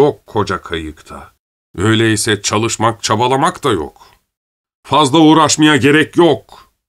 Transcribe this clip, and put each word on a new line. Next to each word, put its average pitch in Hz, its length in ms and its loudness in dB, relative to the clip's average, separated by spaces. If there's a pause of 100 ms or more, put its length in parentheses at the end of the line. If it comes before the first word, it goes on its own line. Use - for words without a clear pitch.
yok 143 260 0
koca 95 360 -4
kayıkta. 78 680 -12 (440)
Öyleyse 110 680 -2
çalışmak, 110 600 -4
çabalamak 131 640 -2
da 135 80 0
yok. 76 340 -8 (760)
Fazla 143 360 0
uğraşmaya 151 580 4
gerek 143 400 2
yok," - 560 -2 (160)